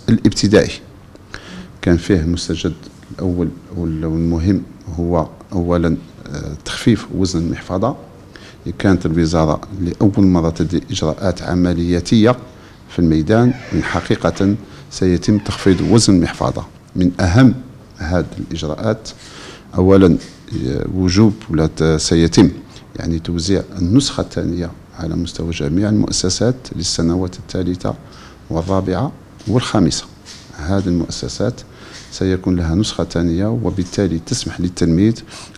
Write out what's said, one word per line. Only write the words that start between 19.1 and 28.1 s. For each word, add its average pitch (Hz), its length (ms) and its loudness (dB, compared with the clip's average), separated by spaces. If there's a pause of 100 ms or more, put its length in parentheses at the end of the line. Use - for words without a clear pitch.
أولًا، 95 400 6 (500)
آه، - 180 -2 (100)
وجوب 95 380 4 (160)
ولا 78 280 2
ت-، 80 60 0
سيتم 82 680 4 (460)
يعني 82 240 -4
توزيع 85 440 -2 (140)
النسخة 95 440 0
الثانية 87 500 -6 (280)
على 82 160 -6
مستوى 85 360 -6
جميع 80 380 0
المؤسسات 107 680 0 (200)
للسنوات 90 600 -2
الثالثة 90 580 -4 (560)